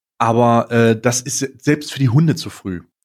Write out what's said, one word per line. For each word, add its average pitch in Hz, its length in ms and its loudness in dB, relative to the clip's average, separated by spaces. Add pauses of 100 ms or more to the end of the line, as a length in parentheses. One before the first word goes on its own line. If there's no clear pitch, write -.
(200)
Aber, 117 520 2
äh, 113 280 2
das 120 220 -2
ist - 180 -8
se-, 135 180 -6
selbst 147 340 -2
für - 80 -12
die 135 100 2
Hunde 143 260 2
zu 98 160 -12
früh. 90 300 -10 (240)